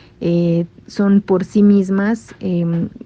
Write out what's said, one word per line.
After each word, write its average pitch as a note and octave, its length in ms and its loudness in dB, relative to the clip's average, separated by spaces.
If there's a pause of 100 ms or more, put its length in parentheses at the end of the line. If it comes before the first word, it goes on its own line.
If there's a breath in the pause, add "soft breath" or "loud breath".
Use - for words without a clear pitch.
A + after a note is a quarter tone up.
(200 soft breath)
eh, E3+ 460 -2 (220)
son G3+ 340 0
por F#3 220 -2
sí - 180 0
mismas, G3+ 800 0
em, E3+ 500 -4 (160)